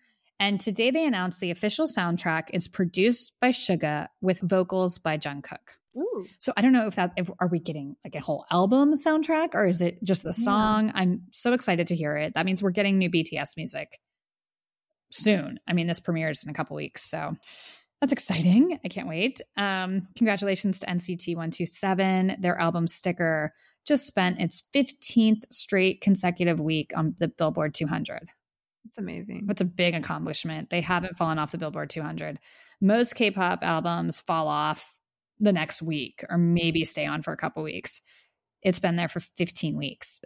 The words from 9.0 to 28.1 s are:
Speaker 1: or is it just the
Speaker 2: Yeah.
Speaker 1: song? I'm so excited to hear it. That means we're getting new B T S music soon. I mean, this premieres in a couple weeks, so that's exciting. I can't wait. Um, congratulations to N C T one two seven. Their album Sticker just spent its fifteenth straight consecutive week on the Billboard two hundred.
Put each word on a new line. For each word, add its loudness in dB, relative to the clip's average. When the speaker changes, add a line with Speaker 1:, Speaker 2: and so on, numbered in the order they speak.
Speaker 1:
or 2
is 2
it -2
just 0
the -4
Speaker 2:
Yeah. 2
Speaker 1:
song? 2
I'm 0
so 2
excited 0
to -2
hear -4
it. -4
That 0
means 0
we're 2
getting 2
new 4
B 2
T -6
S -4
music -10
soon. 0
I -2
mean, 2
this 0
premieres -4
in -10
a -10
couple -6
weeks, -6
so -4
that's 4
exciting. 4
I -8
can't -10
wait. -4
Um, -2
congratulations 2
to -8
N -2
C -4
T -4
one -6
two -4
seven. 2
Their 0
album 0
Sticker 0
just 2
spent 0
its 0
fifteenth 2
straight 0
consecutive 4
week -2
on -2
the -2
Billboard -2
two -2
hundred. -6